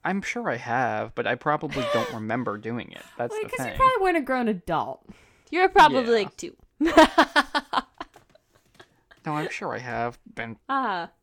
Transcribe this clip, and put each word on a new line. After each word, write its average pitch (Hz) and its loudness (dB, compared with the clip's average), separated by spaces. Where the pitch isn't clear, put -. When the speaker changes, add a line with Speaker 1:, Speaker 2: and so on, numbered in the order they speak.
Speaker 1:
I'm 185 -2
sure 233 -6
I 117 -2
have, 117 -2
but 120 -2
I 117 0
probably 143 -2
don't 117 0
Speaker 2:
<laughs> 113 -10
Speaker 1:
remember 110 -4
doing 110 -8
it. - -16
That's 120 -4
Speaker 2:
Well, 427 -8
Speaker 1:
the - -8
Speaker 2:
'cause 494 -8
you - -4
Speaker 1:
thing. - -8
Speaker 2:
probably 523 4
weren't 359 2
a 302 0
grown 254 -2
adult. 160 -4
You 330 0
were 370 6
probably, 262 6
Speaker 1:
Yeah. 226 2
Speaker 2:
like, - -10
two. - -14
<laughs> - 4
Speaker 1:
No, 151 -4
I'm 151 -4
sure 156 -6
I 110 -6
have 120 -6
been. 113 -10
Speaker 2:
Uh-huh. 220 -2